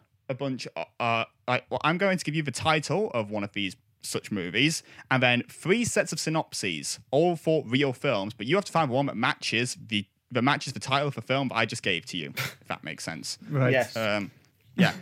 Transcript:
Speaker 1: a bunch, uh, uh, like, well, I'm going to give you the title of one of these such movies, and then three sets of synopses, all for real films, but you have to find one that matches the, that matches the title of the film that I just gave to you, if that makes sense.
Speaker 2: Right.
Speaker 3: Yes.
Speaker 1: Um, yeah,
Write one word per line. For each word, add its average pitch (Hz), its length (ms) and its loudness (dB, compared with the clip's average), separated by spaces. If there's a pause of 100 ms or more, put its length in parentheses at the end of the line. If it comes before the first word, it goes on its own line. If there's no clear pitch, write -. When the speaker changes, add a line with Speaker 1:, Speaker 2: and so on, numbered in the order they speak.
(280)
Speaker 1:
a 139 60 -4
bunch, 131 320 -4 (100)
uh, 82 80 -4 (160)
uh, 117 240 2 (240)
like, 127 220 0
well, 123 140 -2
I'm 160 140 2
going 190 200 2
to - 60 -6
give 151 100 -2
you 156 80 0
the 147 80 -2
title 156 640 0
of 107 180 -2
one 104 140 -2
of 101 80 -8
these 98 240 -4 (260)
such - 300 -6
movies, 104 500 2 (280)
and 131 120 4
then 123 260 4
three 220 360 0
sets 190 280 0
of 165 60 -4
synopses, 98 800 -4 (120)
all 170 260 4
for 160 300 2
real 131 260 2
films, 104 420 -2
but 107 120 -8
you 151 100 2
have 202 80 2
to - 80 -10
find 160 180 2
one 135 160 2
that - 100 -4
matches 120 600 0 (100)
the, 104 180 -2 (260)
that 120 120 0
matches 135 300 2
the 104 80 -8
title 139 280 0
of 131 60 -4
the 107 80 -10
film 135 260 2
that 101 60 -4
I 113 120 4
just 110 180 -6
gave 90 220 0
to - 100 -8
you, 73 200 -8
if - 320 -8
that - 140 -6
makes - 220 -10
sense. - 340 -8 (100)
Speaker 2:
Right. 131 240 4
Speaker 3:
Yes. 120 240 2
Speaker 1:
Um, 104 340 0 (440)
yeah, 110 280 4